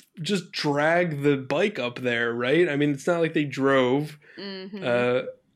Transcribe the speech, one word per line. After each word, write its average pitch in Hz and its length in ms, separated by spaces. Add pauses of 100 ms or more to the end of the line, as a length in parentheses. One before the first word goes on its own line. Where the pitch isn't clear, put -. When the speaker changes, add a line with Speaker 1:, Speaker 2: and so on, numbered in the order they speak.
(220)
Speaker 1:
just 175 300
drag 151 680
the 143 140
bike 143 420
up 120 220
there, 120 320
right? 135 360
I 143 80
mean, 147 140
it's 143 160
not 175 140
like 160 140
they 151 100
drove. 135 760 (200)
Speaker 2:
Mm-hmm. 196 460
Speaker 1:
Uh, 123 380 (340)